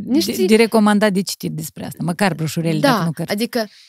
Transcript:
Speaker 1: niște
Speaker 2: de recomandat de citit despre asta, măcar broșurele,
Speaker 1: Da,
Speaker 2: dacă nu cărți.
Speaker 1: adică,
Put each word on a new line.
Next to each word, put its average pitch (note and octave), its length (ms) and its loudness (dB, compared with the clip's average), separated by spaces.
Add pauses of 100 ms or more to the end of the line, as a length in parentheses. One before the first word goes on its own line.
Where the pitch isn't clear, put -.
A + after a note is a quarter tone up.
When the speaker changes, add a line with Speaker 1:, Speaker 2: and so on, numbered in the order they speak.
Speaker 1:
niște C4+ 400 0
Speaker 2:
de A3 100 6
recomandat G#3+ 580 4
de F#3+ 80 0
citit E3+ 300 -6
despre D#3 340 -10
asta, - 180 -10
măcar F3 300 0
broșurele, D#3 460 -2
Speaker 1:
Da, C4+ 120 4
Speaker 2:
dacă G3+ 120 0
nu E3 80 -2
cărți. - 200 -6
Speaker 1:
adică, A3+ 340 -2 (240)